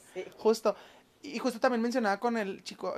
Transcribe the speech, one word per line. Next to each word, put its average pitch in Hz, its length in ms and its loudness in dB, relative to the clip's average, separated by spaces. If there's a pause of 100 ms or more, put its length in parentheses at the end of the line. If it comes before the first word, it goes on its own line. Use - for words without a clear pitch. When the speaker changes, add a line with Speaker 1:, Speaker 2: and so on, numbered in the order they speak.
Speaker 1:
<laughs> - 140 -20
Sí. 185 100 -8 (120)
Speaker 2:
justo. 220 400 2 (440)
Y - 200 -8
justo 233 180 -2
también 240 240 4
mencionaba 226 380 2
con 233 160 0
el 196 260 -4
chico, - 360 -6